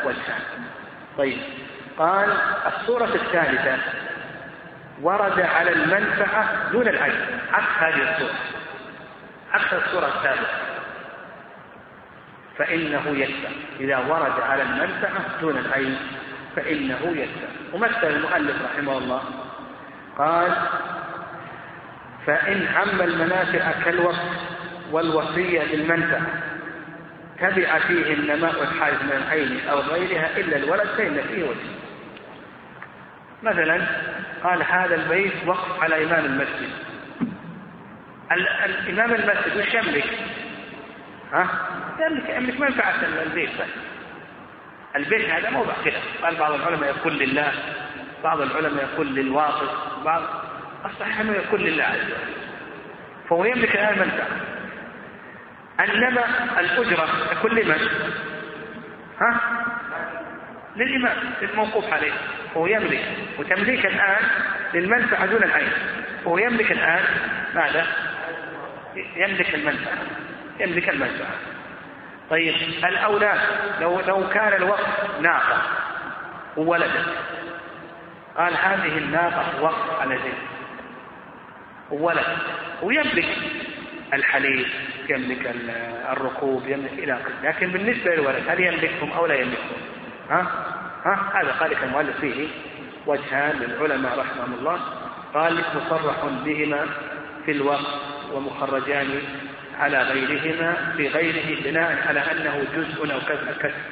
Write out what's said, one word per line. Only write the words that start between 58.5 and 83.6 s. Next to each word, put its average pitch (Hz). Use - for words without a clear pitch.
ها؟ 233
للإمام 247
الموقوف 208
عليه، 151
هو 165
يملك، 190
وتمليك 196
الآن 202
للمنفعة 196
دون 214
العين، 156
هو 170
يملك 226
الآن 165
ماذا؟ 160
يملك 180
المنفعة، 147
يملك 175
المنفعة. 135
طيب، 160
الأولاد، 202
لو، 175
لو 185
كان 214
الوقف 190
ناقة 160
وولدت، 165
قال: 165
"هذه 180
الناقة 156
وقف -
على 131
زيد"، 135
وولد، 156
ويملك 285